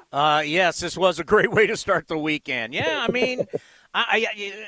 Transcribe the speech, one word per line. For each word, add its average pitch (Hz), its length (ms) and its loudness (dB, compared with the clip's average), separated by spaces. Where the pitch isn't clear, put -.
Uh, 151 320 2
yes, 165 360 0
this 170 160 -6
was 175 240 2
a 165 40 -8
great 202 280 4
way 208 160 4
to 214 80 -2
start 175 320 -2
the 160 100 -4
weekend. 143 560 -4
Yeah, 277 340 -2
I 226 40 0
mean, 254 340 -2
<laughs> - 240 -16
I, 220 340 0
I, 208 240 -10